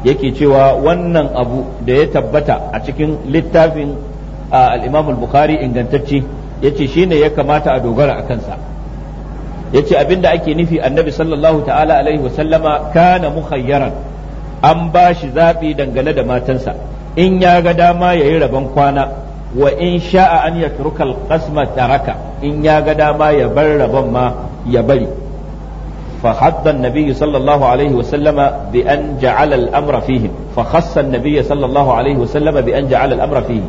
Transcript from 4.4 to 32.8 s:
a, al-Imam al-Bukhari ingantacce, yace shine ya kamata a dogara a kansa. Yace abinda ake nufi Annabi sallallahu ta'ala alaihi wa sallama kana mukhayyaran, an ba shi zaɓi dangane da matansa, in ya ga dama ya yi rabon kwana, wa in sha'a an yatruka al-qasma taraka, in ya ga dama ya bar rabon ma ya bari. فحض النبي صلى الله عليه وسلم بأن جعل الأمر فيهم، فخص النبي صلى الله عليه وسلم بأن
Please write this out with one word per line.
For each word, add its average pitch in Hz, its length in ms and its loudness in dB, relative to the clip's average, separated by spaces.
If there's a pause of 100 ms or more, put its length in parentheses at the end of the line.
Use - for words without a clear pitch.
a, 127 240 4
al-Imam 135 320 -2
al-Bukhari 139 560 0
ingantacce, 131 560 -2 (400)
yace 143 320 0
shine 175 240 2
ya 147 160 4
kamata 147 400 0
a 131 80 0
dogara 117 400 0
a - 80 -6
kansa. 110 320 -6 (1120)
Yace 147 240 2
abinda 170 400 2
ake 160 160 -2
nufi 165 320 0
Annabi 147 320 0
sallallahu 160 480 0
ta'ala 151 400 2
alaihi 151 160 0
wa 131 100 -4
sallama 151 600 0
kana 175 400 4
mukhayyaran, 139 640 -2 (680)
an 165 300 2
ba 175 240 6
shi 139 160 -8
zaɓi 160 440 0
dangane 135 380 -2
da 135 100 0
matansa, 123 520 -2 (400)
in 185 240 2
ya 175 220 6
ga 170 120 2
dama 175 420 4
ya 151 100 4
yi 160 140 2
rabon 135 340 -2
kwana, 139 380 2 (420)
wa 139 140 2 (100)
in 175 220 0
sha'a 170 480 4
an 165 120 -2
yatruka 151 440 -4
al-qasma 147 720 -2
taraka, - 680 0
in 151 220 -2
ya 151 180 4
ga 151 140 0
dama 151 360 2
ya 135 200 4
bar 151 260 2
rabon 127 340 0
ma 123 140 0 (420)
ya 117 140 2
bari. 120 260 2 (1160)
فحض 131 400 2 (160)
النبي 135 400 0
صلى 147 160 0
الله 143 300 2
عليه 135 340 2
وسلم 147 380 0 (340)
بأن 135 480 0
جعل 131 340 2
الأمر 135 400 0 (140)
فيهم، 113 240 -2 (240)
فخص 156 420 0
النبي 135 460 0
صلى 143 240 -2
الله 139 260 2
عليه 131 220 0
وسلم 147 480 0
بأن 131 240 -2